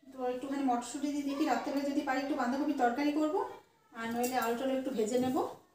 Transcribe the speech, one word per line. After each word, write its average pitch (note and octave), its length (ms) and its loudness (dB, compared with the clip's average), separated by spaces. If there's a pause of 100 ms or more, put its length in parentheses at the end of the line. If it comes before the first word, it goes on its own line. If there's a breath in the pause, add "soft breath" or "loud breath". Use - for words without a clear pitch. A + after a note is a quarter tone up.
(120)
তো C4 60 -16 (160)
একটুখানি C#4 380 -4
মটরশুঁটি C4 420 -2
দিয়ে C#4+ 160 -2
দেখি C#4 160 0
রাত্রেবেলা C#4 460 0
যদি C#4+ 160 0
পারি C4+ 160 0
একটু D4+ 180 -2
বাঁধাকপির C#4 420 0
তরকারি C#4+ 360 2
করবো, D#4 200 2 (540)
আর A3+ 200 -6
নইলে B3 320 0
আলু A#3 140 2
টালু C4 200 0
একটু C4 180 -2
ভেজে A#3 260 2
নেব। B3+ 140 2 (380)